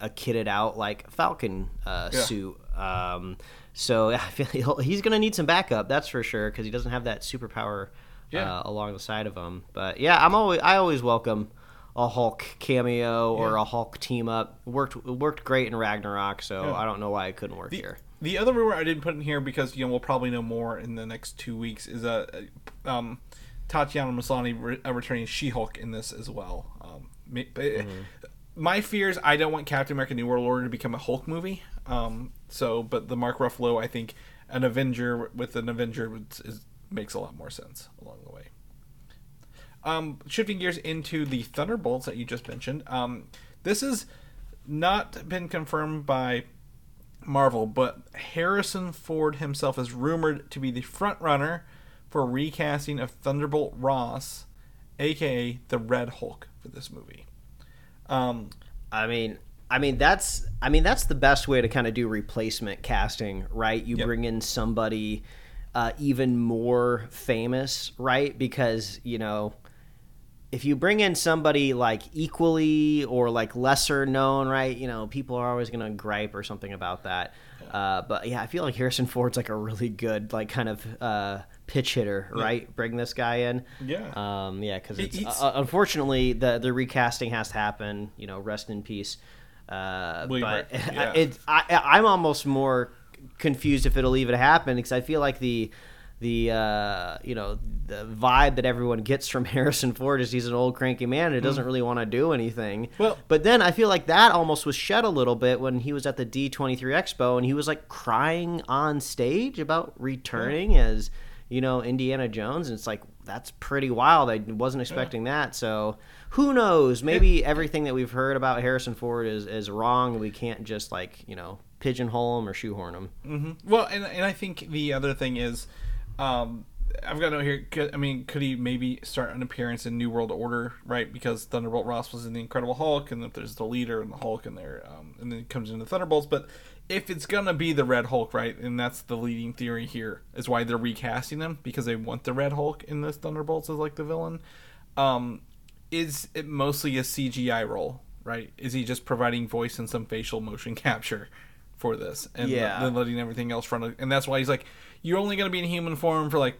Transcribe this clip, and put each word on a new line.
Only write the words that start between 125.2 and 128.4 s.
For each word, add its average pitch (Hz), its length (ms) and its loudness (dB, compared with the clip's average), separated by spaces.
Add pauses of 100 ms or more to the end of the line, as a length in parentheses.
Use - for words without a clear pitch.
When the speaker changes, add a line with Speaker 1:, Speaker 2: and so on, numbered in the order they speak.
Speaker 2:
is, 120 300 -4 (520)
um, 120 460 -2 (400)
I've 151 140 -4
got 160 80 2
a 151 100 0
note 143 60 0
here. 139 260 -2
Could, 147 240 -2
I - 40 -6
mean, 135 280 -2
could 143 160 -6